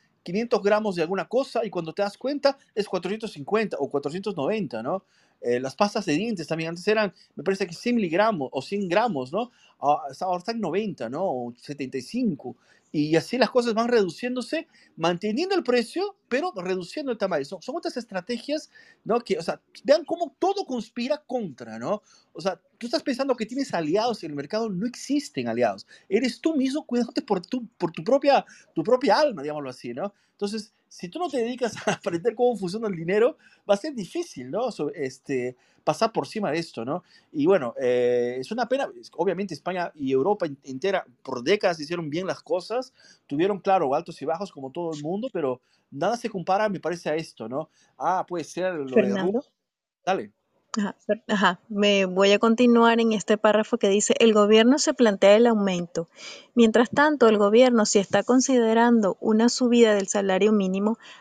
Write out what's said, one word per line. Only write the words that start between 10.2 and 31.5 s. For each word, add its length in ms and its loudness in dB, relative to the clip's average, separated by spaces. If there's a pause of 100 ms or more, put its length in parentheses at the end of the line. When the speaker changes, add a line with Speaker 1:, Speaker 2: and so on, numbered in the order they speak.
Speaker 1:
ahora 160 -2
está 120 -8
en 100 -6
noventa, 480 -4
¿no? 160 -6
O 320 -6
setenta 400 -10
y 60 -6
cinco. 540 -6 (360)
Y 240 0
así 200 -2
las 140 2
cosas 240 0
van 140 0
reduciéndose, 800 -2 (280)
manteniendo 580 -2
el 80 0
precio, 540 -2 (120)
pero 280 -2
reduciendo 560 -6
el 60 -10
tamaño. 260 -2
Son, 160 -14
son 160 -10
otras 220 -8
estrategias, 720 -8 (340)
¿no? 160 0
Que, 160 -4
o 60 -4
sea, 180 -6 (240)
vean 220 4
cómo 320 -6
todo 260 0
conspira 600 -6
contra, 520 -10
¿no? 240 -4 (300)
O 80 -16
sea, 180 -2 (200)
tú 80 -10
estás 160 -4
pensando 340 -2
que 80 -6
tienes 300 -4
aliados 500 0
en 60 -10
el 60 -10
mercado, 340 -4
no 160 -4
existen 600 -4
aliados. 380 0 (220)
Eres 320 -2
tú 160 0
mismo 300 -2
cuidándote 340 -4
por 240 -2
tu, 220 -8 (100)
por 160 -4
tu 100 -12
propia, 440 2 (260)
tu 100 -2
propia 360 2
alma, 240 0
digámoslo 260 -6
así, 240 -10
¿no? 220 -8 (160)
Entonces, 420 -8 (160)
si 200 -14
tú 100 -12
no 100 -4
te 100 -4
dedicas 360 -4